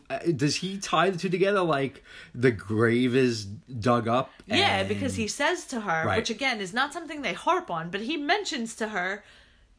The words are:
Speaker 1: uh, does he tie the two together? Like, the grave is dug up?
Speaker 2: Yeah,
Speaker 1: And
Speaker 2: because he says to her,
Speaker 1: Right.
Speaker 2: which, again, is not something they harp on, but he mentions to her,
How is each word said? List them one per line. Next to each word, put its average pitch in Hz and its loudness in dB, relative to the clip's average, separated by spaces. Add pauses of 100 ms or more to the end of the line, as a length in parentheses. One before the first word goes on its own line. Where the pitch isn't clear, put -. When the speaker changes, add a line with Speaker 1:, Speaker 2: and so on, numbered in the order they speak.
(100)
Speaker 1:
uh, 135 -4 (160)
does 143 2
he 190 -6
tie 180 2
the 175 -4
two 190 -2
together? 190 2
Like, 139 0 (320)
the 123 4
grave 117 2
is 120 4
dug 120 0
up? 123 0 (160)
Speaker 2:
Yeah, 233 2
Speaker 1:
And 196 0
Speaker 2:
because 208 -2
he 214 -2
says 330 0
to 240 -6
her, 165 0
Speaker 1:
Right. 196 2
Speaker 2:
which, 226 0
again, 233 -2
is 185 -8
not 262 0
something 320 -10
they 196 -2
harp 349 0
on, 170 -4
but 196 -6
he 262 -4
mentions 294 -2
to 220 -4
her, 196 -4 (560)